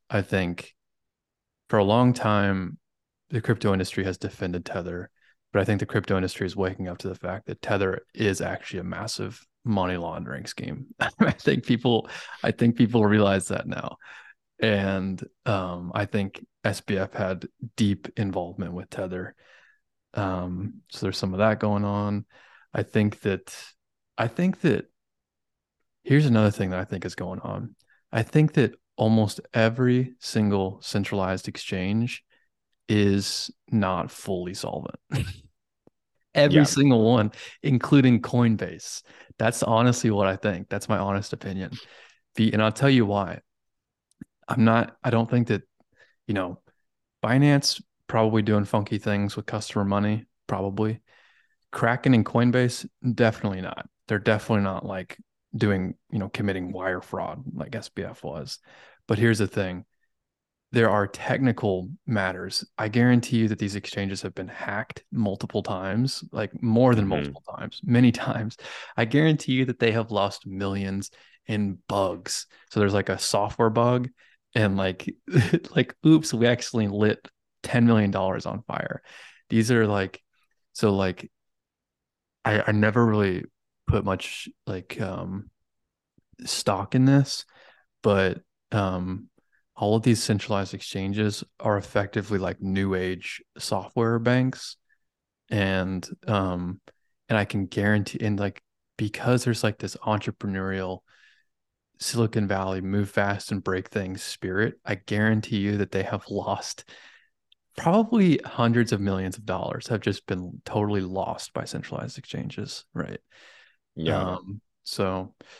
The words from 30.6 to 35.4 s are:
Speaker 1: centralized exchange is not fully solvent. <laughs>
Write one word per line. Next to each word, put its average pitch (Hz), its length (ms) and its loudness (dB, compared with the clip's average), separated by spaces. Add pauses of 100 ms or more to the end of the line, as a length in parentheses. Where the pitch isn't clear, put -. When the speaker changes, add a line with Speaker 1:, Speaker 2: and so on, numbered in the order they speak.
Speaker 1:
centralized 95 680 -2
exchange 104 760 -4 (640)
is 101 600 2 (200)
not 92 420 0
fully 90 420 -6
solvent. - 460 -10 (120)
<laughs> - 140 -2 (1080)